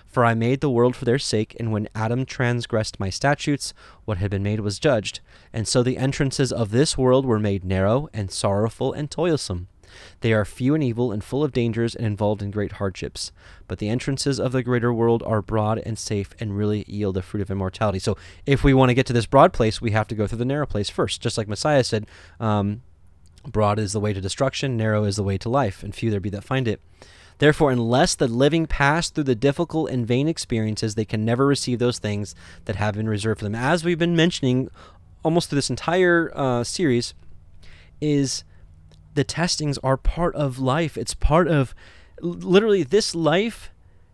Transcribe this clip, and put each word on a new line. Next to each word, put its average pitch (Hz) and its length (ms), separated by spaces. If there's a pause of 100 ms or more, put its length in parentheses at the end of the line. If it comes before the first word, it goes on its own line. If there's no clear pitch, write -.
for 123 220
I 117 80
made 120 280
the 151 80
world 123 260
for 127 100
their 120 140
sake, - 400
and 113 120
when 107 220
Adam 117 320
transgressed 120 760
my 98 120
statutes, - 600 (340)
what 107 120
had 98 140
been 98 100
made 104 200
was 101 180
judged. 117 400 (340)
And 113 140
so 127 160
the 127 160
entrances 135 520
of 107 200
this 127 260
world 127 300
were 110 120
made 98 240
narrow 95 520
and 101 160
sorrowful 110 600
and 147 180
toilsome. 135 560 (540)
They 117 120
are 107 100
few 127 300
and 156 100
evil 120 280
and 101 120
full 135 200
of 139 100
dangers 117 400
and - 120
involved 104 360
in 101 80
great 104 240
hardships. - 580 (360)
But 92 100
the 107 100
entrances 131 520
of 120 140
the 131 100
greater 120 280
world 117 320
are 107 200
broad 107 420
and 110 140
safe 101 400
and 101 180
really 104 300
yield 101 280
the 95 60
fruit 104 200
of 98 100
immortality." 95 480
So 101 180 (300)
if 139 160
we 139 100
want 131 160
to 120 60
get 127 100
to 120 80
this 117 140
broad 151 260
place, 110 260
we 113 120
have 107 160
to 113 80
go 104 100
through 110 140
the 120 60
narrow 139 200
place 104 240
first. - 320
Just - 160
like 107 100
Messiah 131 360
said, 107 240 (320)
um, 107 420 (640)
"Broad 104 320
is 101 140
the 107 80
way 107 100
to 98 80
destruction, 131 560
narrow 110 300
is 98 100
the 104 80
way 98 140
to 104 100
life, 117 340
and 101 140
few 113 160
there 101 80
be 98 120
that 98 120
find 131 240
it." 104 140 (560)
Therefore, 147 340
unless 123 420
the 139 140
living 147 400
pass 147 420
through 156 140
the 131 120
difficult 143 540
and 123 160
vain 123 220
experiences, 110 680
they 110 100
can 107 180
never 120 240
receive 131 320
those 120 180
things 104 380 (300)
that 107 100
have 101 200
been 110 120
reserved 107 320
for 107 60
them. 104 100
As 156 300
we've 175 120
been 170 200
mentioning 135 520 (540)
almost 160 260
through 143 100
this - 100
entire, 170 680
uh, 123 300
series, 123 480 (880)
is 143 420 (680)
the 143 100
testings 151 560
are 131 180
part - 380
of 135 240
life. 135 380
It's - 180
part 165 320
of, 143 260 (480)
l-, 175 80
literally, 185 540
this 185 320
life 170 560 (420)